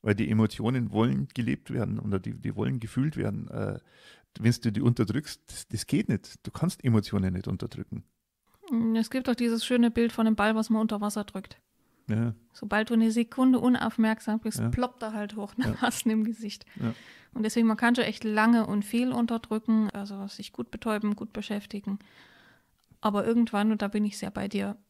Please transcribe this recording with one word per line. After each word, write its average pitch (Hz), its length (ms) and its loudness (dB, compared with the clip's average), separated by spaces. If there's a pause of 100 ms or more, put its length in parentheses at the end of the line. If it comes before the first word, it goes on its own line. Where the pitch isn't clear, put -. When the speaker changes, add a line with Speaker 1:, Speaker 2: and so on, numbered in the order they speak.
Speaker 1:
Weil 107 140 2
die 101 140 0
Emotionen 110 640 2
wollen 131 420 2
gelebt 123 380 -4
werden 110 280 -2
oder 101 200 -2
die, 107 140 -8
die - 220 -6
wollen 120 240 -2
gefühlt 127 380 -2
werden. 104 320 -4
Äh, 101 300 -6 (600)
wenn's 117 220 2
du 113 100 0
die 104 100 -2
unterdrückst, 120 680 0
das, - 200 -14
das - 200 -8
geht 175 220 0
nicht. - 360 -4
Du - 60 -10
kannst - 320 -4
Emotionen 101 500 2
nicht 92 140 -6
unterdrücken. - 560 -8 (920)
Speaker 2:
Es 226 140 0
gibt 262 180 -2
doch 240 80 2
dieses 233 300 -2
schöne 240 240 4
Bild 233 220 2
von 226 140 0
dem 220 100 4
Ball, 214 180 2
was 220 160 0
man 220 120 4
unter 226 200 -2
Wasser 208 220 -4
drückt. - 360 -12 (480)
Speaker 1:
Ja. 113 260 0 (200)
Speaker 2:
Sobald 214 380 -2
du - 20 0
eine 226 180 4
Sekunde 240 480 4
unaufmerksam 220 800 2
bist, 214 200 -6
Speaker 1:
Ja. 113 100 0
Speaker 2:
ploppt 247 320 -2
er 220 120 -8
halt 208 220 -6
hoch, 202 180 -10
<laughs> - 40 -8
Speaker 1:
Ja. 233 240 -2
Speaker 2:
hast - 240 -2
ihn 220 60 4
im 220 120 2
Gesicht. 220 420 -6 (140)
Speaker 1:
Ja. 226 140 -2 (380)
Speaker 2:
Und 220 120 -4
deswegen, 226 240 2
man 220 100 2
kann 240 160 4
schon 240 120 2
echt - 180 -6
lange 220 420 4
und 202 180 -2
viel 240 280 0
unterdrücken, 220 800 0
also 202 360 -8
sich - 240 -14
gut 240 200 -10
betäuben, 214 440 -2
gut - 180 -10
beschäftigen. 202 680 -8 (1000)
Aber 202 260 0
irgendwann, 226 440 4
und 214 120 0
da 202 40 -2
bin 208 180 0
ich 202 120 -4
sehr 196 140 -6
bei 202 160 -6
dir 196 300 -4 (120)